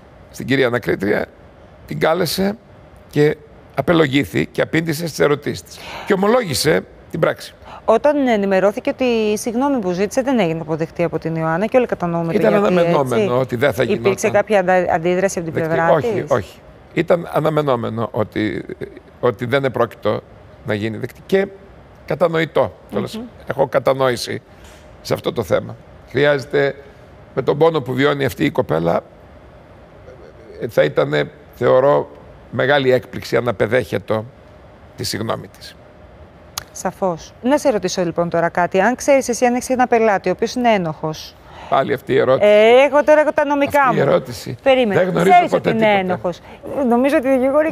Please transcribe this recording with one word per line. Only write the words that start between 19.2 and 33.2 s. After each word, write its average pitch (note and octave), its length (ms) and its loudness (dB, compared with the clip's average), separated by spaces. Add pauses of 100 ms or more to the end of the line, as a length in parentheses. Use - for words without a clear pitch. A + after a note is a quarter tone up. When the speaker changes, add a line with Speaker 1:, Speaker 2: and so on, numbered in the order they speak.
Speaker 1:
ότι B2 240 -2
δεν C3+ 200 0
επρόκειτο A#2 560 -2 (460)
να A2+ 80 -2
γίνει G#2+ 220 -4
δεκτή - 300 -12
και G3 200 2 (600)
κατανοητό. D#3+ 560 0
Speaker 2:
Μμμ. - 280 -6
Speaker 1:
Κιόλας A#2+ 300 -6 (260)
έχω - 200 -2
κατανόηση B2+ 760 -2 (600)
σε - 120 -4
αυτό - 180 -6
το A#2+ 100 -4
θέμα. A2+ 340 -4 (340)
Χρειάζεται, C#3 640 0 (600)
με C3 80 -2
τον C#3+ 160 0
πόνο D#3+ 220 2
που B2+ 120 -8
βιώνει C#3 320 0
αυτή - 200 -2
η - 60 0
κοπέλα, D3 500 -2 (1700)
θα D3+ 160 0
ήτανε, D3 460 -2 (240)
θεωρώ, C3 560 2 (400)
μεγάλη C3 420 2
έκπληξη B2 440 -4